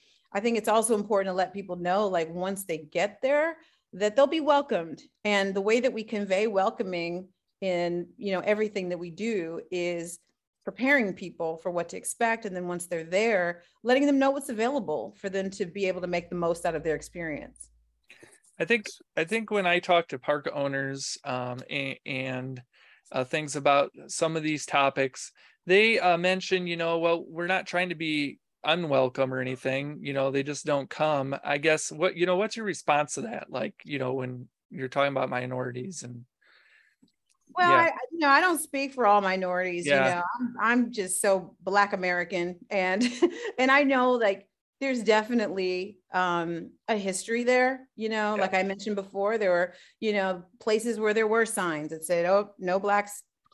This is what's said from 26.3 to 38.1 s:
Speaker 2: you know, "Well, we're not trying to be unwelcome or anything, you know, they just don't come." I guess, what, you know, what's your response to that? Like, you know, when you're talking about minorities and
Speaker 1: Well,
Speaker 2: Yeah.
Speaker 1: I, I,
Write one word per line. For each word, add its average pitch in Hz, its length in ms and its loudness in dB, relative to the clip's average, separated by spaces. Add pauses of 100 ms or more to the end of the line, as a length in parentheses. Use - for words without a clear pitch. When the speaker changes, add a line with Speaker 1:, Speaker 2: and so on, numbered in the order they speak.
Speaker 2:
you 170 120 -4
know, 165 200 0
"Well, 170 300 2
we're 170 180 -6
not 185 200 0
trying 180 240 -2
to 170 40 -6
be 151 440 -4 (260)
unwelcome 135 680 2
or 131 80 -2
anything, 135 580 -4
you 139 140 -8
know, 135 160 0
they 139 120 0
just 143 220 -8
don't 143 240 -2
come." 139 560 0
I 147 140 0
guess, 156 340 2
what, 156 240 0
you 165 80 0
know, 180 120 2
what's 208 200 -2
your 226 80 -8
response 151 500 0
to - 80 -6
that? - 280 -10
Like, 135 240 -6 (100)
you 143 140 -6
know, 131 160 -2
when 127 340 -8 (220)
you're 131 180 -8
talking 139 240 2
about 131 160 0
minorities 127 760 -6
and 123 220 -14 (1300)
Speaker 1:
Well, 359 140 6
Speaker 2:
Yeah. 359 60 10
Speaker 1:
I, 339 120 6
I, 269 100 0 (120)